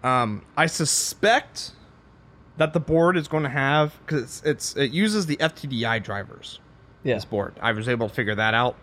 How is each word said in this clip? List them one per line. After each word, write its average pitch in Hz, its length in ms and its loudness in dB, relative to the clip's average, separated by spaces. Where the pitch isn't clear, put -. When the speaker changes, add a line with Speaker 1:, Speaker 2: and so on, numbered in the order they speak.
Speaker 1:
Um, 120 420 0
I 160 120 2
suspect - 1040 -2
that 156 160 0
the 170 60 2
board 170 360 4
is 151 120 -2
gonna 156 200 0
have, 143 580 2
'cause 139 380 -4
it's, 147 300 -2
it's, - 20 -6
it 139 140 2
uses 208 340 0
the 151 160 -4
F 160 140 0
T - 120 -12
D 117 200 -2
I 113 120 0
drivers. - 640 -10
Speaker 2:
Yeah. 127 120 0
Speaker 1:
This 101 100 -4
board. 101 380 -4
I 117 100 2
was 110 160 -2
able 117 220 0
to - 40 -20
figure 107 200 -2
that 110 180 0
out. 120 300 2